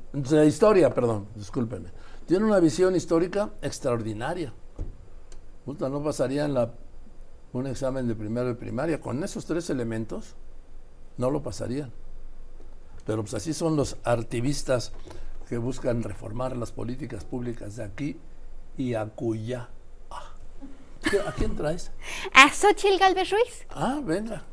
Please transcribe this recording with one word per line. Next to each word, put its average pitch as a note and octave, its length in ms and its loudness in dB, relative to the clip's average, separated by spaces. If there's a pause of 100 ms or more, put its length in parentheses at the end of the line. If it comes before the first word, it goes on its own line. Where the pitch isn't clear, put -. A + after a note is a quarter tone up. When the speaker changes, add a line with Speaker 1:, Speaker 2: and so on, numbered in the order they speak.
(120)
Speaker 1:
de D3 340 6
historia, D#3 460 8
perdón, A2 420 2
discúlpenme. G#2+ 540 -4 (380)
Tienen G3 200 4
una G#3 140 6
visión F#3 340 6
histórica F3+ 560 2 (120)
extraordinaria. A#2+ 920 -2 (1120)
Puta, C#3 240 -4
no C#3+ 140 -2
pasarían D3 500 0
la, A#2+ 200 2 (840)
un B2+ 120 -2
examen C3 400 -2
de A2+ 80 0
primero A2+ 340 -2
de B2 60 0
primaria. A#2+ 460 -2
Con C3 240 -4
esos - 220 -6
tres E3 240 -2
elementos, C3 640 -4 (840)
no B2 140 2
lo D3 120 0
pasarían. A#2+ 480 -4 (1160)
Pero, A2 160 0
pues, G2 100 -6
así C#3+ 220 -2
son D#3+ 220 2
los C3+ 280 2
artivistas A#2+ 880 0 (560)
que A#2+ 100 -2
buscan A#2+ 440 0
reformar A2+ 540 -4
las A#2 160 -4
políticas A#2 520 -6
públicas A#2 520 -6
de A#2 80 -6
aquí G#2 340 -6 (600)
y B2+ 160 0
acullá. A2+ 760 -2 (420)
Ah. - 200 -10 (720)
¿Qué, G4 180 2
a D#5+ 120 -2
quién - 220 2
traes? D#3 380 -2 (400)
Speaker 2:
A C#4 180 12
Xóchitl G4 480 6
Gálvez F#4 320 4
Ruiz. - 400 0
Speaker 1:
Ah, A3+ 320 0
venga. G3+ 400 -2 (100)